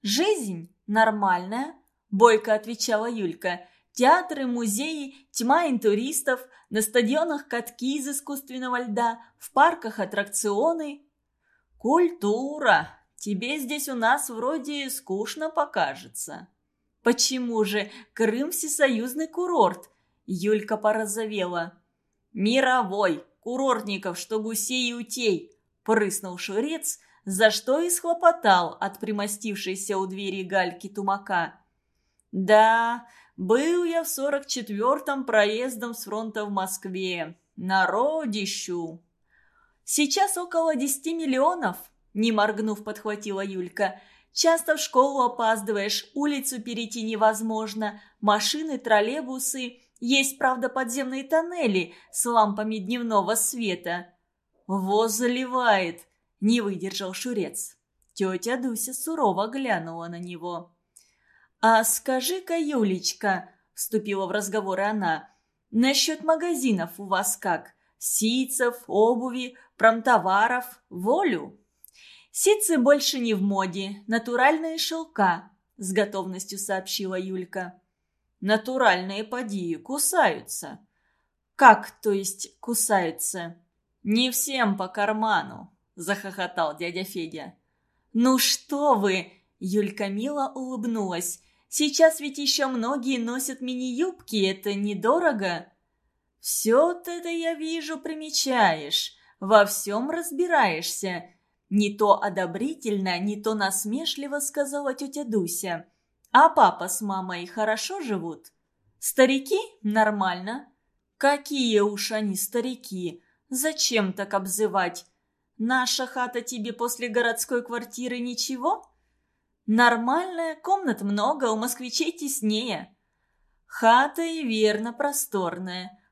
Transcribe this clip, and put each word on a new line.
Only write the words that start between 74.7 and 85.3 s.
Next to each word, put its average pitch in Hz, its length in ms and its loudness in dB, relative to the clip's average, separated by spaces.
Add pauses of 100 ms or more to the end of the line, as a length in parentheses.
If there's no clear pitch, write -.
шелка», 262 720 -2 (280)
с 196 140 -8
готовностью 190 680 -4
сообщила 190 600 -4
Юлька. 185 640 -8 (600)
«Натуральные 214 840 2
поди 208 540 -6
кусаются». - 1080 -2 (720)
«Как, 220 340 10 (100)
то 214 120 0
есть, - 480 -6
кусаются?» 175 960 -2 (460)
«Не 233 260 2
всем 240 480 -2
по 185 100 -4
карману», 208 880 -2 (200)